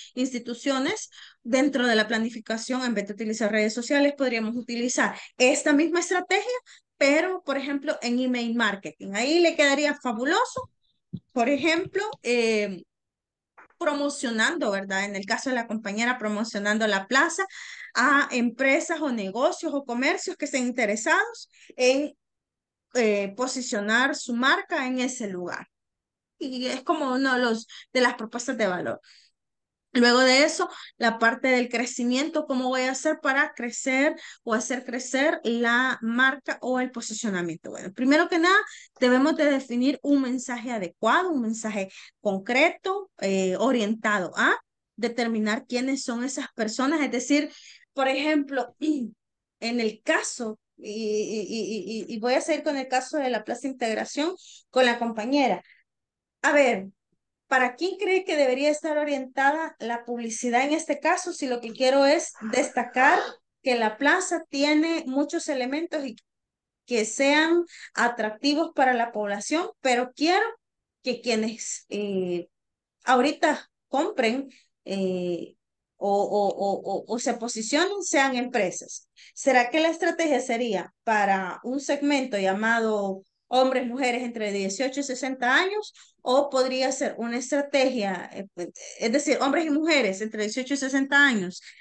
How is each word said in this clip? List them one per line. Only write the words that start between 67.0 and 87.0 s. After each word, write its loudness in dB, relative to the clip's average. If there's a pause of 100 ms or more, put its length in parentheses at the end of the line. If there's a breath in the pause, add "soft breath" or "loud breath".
sean 2 (300 loud breath)
atractivos 0
para 4
la 0
población, -4 (120)
pero 0
quiero 2 (580)
que -4
quienes, -4
eh, -4 (560)
ahorita 2 (180)
compren, 0 (360 loud breath)
eh, -4 (500)
o, 2
o, 2
o, -2
o, -6
o -2
se 0
posicionen -2
sean 2
empresas. -4 (260 loud breath)
¿Será 4
que 0
la 4
estrategia 0
sería -2 (120)
para 2
un -4
segmento 0
llamado 0 (240)
hombres, 2
mujeres -2
entre -4
dieciocho -2
y -2
sesenta -2
años? 0 (260 soft breath)
¿O 2
podría 0
ser -4